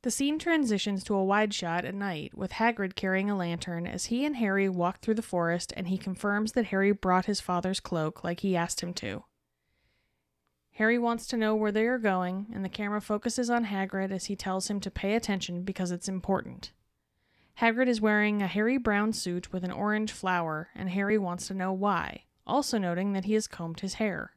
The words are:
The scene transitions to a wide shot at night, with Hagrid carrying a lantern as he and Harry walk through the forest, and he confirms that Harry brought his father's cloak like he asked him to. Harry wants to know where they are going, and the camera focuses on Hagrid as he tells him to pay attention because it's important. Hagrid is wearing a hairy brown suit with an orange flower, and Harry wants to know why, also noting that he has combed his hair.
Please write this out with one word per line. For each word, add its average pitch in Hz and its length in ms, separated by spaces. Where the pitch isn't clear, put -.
The 240 80
scene 285 260
transitions 220 680
to 208 100
a 196 100
wide 202 300
shot 175 280
at 190 120
night, 185 420
with 190 160
Hagrid 220 420
carrying 190 360
a 202 40
lantern 170 520
as - 180
he 247 200
and 302 120
Harry 196 320
walk 180 320
through 220 140
the 226 80
forest, 175 520
and 185 120
he 185 100
confirms 202 540
that 226 160
Harry 196 240
brought 185 340
his 202 160
father's 185 380
cloak 156 440
like 175 180
he 190 140
asked 170 260
him 175 120
to. 104 300
Harry 226 260
wants 233 280
to 240 100
know 220 180
where 214 160
they 220 160
are 254 100
going, 190 560
and 196 100
the 185 60
camera 208 320
focuses 226 480
on 240 160
Hagrid 190 460
as 190 140
he 202 100
tells 190 340
him 202 120
to 190 100
pay 202 240
attention 185 480
because 185 280
it's 175 160
important. - 640
Hagrid 233 280
is 233 120
wearing 208 420
a 190 60
hairy 214 300
brown 220 360
suit 180 380
with 180 120
an 180 80
orange 214 400
flower, 165 640
and 185 160
Harry 196 260
wants 180 300
to 190 80
know 190 180
why, 190 520
also 269 320
noting 190 360
that 190 120
he 208 80
has 214 140
combed 165 320
his 190 160
hair. - 420